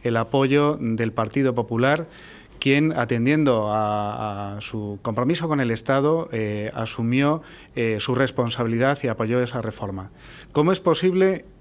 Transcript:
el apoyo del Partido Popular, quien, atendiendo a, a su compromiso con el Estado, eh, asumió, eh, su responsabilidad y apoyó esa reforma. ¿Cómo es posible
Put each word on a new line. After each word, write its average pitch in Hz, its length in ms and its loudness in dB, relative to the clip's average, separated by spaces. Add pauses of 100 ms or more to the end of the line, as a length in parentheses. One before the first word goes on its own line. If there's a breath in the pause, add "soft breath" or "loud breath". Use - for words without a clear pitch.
el 117 120 0
apoyo 135 640 2
del 113 320 -2
Partido 120 420 0
Popular, 120 520 0 (560 loud breath)
quien, 147 360 2
atendiendo 120 720 2
a, 104 840 -2
a 104 60 -10
su 104 400 -8
compromiso 139 480 -2
con 147 100 0
el 120 120 0
Estado, 139 600 0
eh, 107 440 -4
asumió, 127 680 0 (340 loud breath)
eh, 113 240 0
su 123 160 -2
responsabilidad 123 880 0
y 127 60 -2
apoyó 113 340 0
esa 120 180 -4
reforma. 98 500 -8 (420 loud breath)
¿Cómo 151 180 4
es 185 80 0
posible 185 640 2 (180)